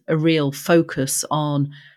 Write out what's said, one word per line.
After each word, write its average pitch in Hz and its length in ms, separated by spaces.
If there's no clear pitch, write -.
a 160 80
real 156 340
focus 165 800
on 147 400